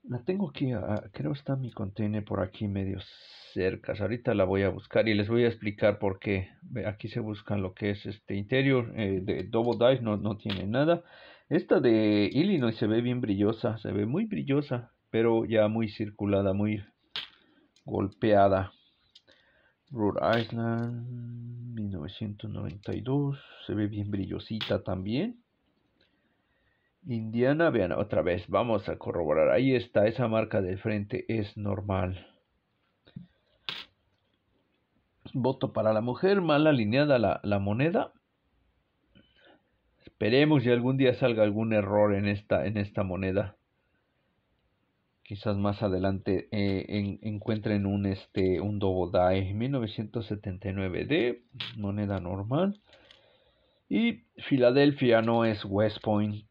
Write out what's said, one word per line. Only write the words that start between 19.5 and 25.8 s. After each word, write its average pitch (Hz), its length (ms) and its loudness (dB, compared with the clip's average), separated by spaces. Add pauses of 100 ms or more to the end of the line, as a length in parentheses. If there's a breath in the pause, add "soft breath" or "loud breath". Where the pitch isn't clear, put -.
Rhode 107 500 2
Island, 120 1300 -6
mil 104 140 -4
novecientos 104 600 -8
noventa 101 460 -8
y - 60 -6
dos, 139 380 -2 (260)
se 101 80 -6
ve 104 140 0
bien 104 240 -6
brillosita 101 720 -4
también. 107 580 -4 (1700)